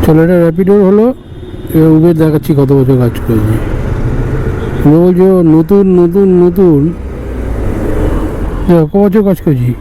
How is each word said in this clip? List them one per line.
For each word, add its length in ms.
চলো, 180
এটা 160
র্যাপিডোর 440
হলো। 300
এবার 140
উবের 300
দেখাচ্ছি 360
কত 180
বছর 260
কাজ 300
করেছি। 260
উবের 120
বলছো 420
নতুন, 640
নতুন, 420
নতুন। 460
দেখো, 180
ক 180
বছর 200
কাজ 160
করেছি? 400